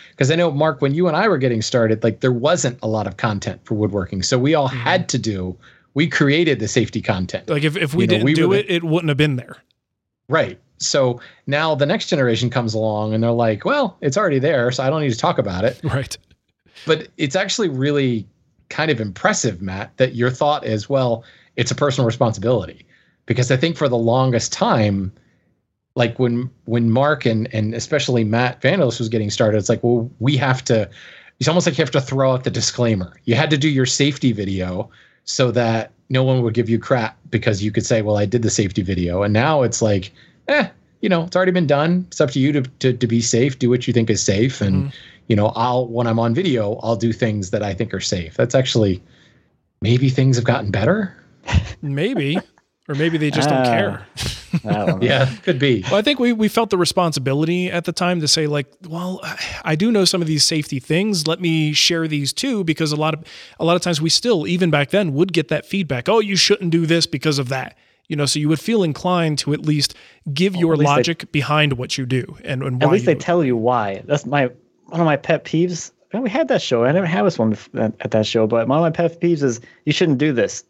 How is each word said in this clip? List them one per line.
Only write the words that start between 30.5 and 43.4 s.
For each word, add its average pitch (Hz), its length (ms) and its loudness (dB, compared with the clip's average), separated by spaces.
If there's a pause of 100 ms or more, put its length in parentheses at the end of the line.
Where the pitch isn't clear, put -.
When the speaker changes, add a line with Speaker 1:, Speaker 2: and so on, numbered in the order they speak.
Speaker 1:
to," 110 260 0 (500)
it's 127 80 0
almost 175 180 2
like 156 120 -2
you 165 40 4
have 139 100 -2
to 143 100 0
throw 135 300 0
out 127 120 -2
the - 60 -2
disclaimer. 110 720 -2
You 117 100 2
had 151 140 2
to 156 80 2
do 147 140 2
your 131 160 2
safety 139 460 0
video 95 580 -4 (340)
so 127 280 0
that 113 380 0 (200)
no 131 120 2
one 131 200 2
would 113 120 0
give 113 140 0
you 113 100 2
crap 113 380 -2 (140)
because 101 320 0
you 107 100 -2
could 107 140 -2
say, 113 160 2
"Well, 104 160 0
I 104 80 2
did 113 160 0
the 107 80 0
safety 101 320 0
video." 90 400 -2
And 104 100 0
now 139 300 4
it's 117 200 -2
like, 101 300 0 (360)
"Eh, 269 200 2 (320)
you 208 80 -2
know, 170 160 2
it's 175 100 -6
already 185 160 2
been 180 160 2
done. 160 420 2
It's - 120 -4
up 143 100 2
to 139 80 -4
you 135 140 2
to, 143 100 0
to, 131 300 -2
to 120 160 -2
be 117 120 2
safe, 131 380 0